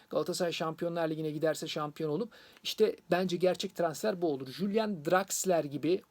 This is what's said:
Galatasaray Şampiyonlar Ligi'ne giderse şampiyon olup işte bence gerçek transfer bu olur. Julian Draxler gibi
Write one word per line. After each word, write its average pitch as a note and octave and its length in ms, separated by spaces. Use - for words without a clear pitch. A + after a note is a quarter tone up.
Galatasaray E3+ 420
Şampiyonlar E3 580
Ligi'ne D#3 200
giderse D#3 360
şampiyon D3+ 440
olup G3 220
işte - 340
bence F3+ 260
gerçek F3+ 380
transfer F3 480
bu E3 100
olur. C3+ 140
Julian G3 580
Draxler F3+ 600
gibi D3 460